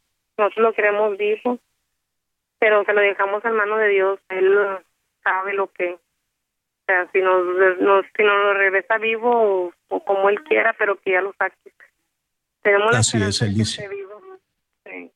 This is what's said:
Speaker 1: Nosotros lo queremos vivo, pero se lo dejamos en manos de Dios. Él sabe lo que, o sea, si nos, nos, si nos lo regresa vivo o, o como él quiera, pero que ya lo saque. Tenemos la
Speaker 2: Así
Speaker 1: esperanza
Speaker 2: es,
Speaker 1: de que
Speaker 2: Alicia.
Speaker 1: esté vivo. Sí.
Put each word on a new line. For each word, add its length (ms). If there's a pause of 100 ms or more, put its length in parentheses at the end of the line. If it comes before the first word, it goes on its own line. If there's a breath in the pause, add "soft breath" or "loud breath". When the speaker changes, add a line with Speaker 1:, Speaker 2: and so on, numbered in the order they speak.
(360)
Speaker 1:
Nosotros 280
lo 100
queremos 420
vivo, 440 (1000)
pero 260
se 80
lo 80
dejamos 440
en 120
manos 220
de 100
Dios. 300 (100)
Él 220 (720)
sabe 320
lo 180
que, 220
o 40 (880)
sea, 260
si 80
nos, 240 (360)
nos, 240 (120)
si 80
nos 100
lo 200
regresa 440
vivo 320 (380)
o, 40 (160)
o 160
como 240
él 140
quiera, 340
pero 240
que 120
ya 100
lo 160
saque. 340 (880)
Tenemos 300
la 60
Speaker 2:
Así 180
Speaker 1:
esperanza 300
Speaker 2:
es, 40
Speaker 1:
de 60
que 60
Speaker 2:
Alicia. 220
Speaker 1:
esté 120
vivo. 140 (760)
Sí. 300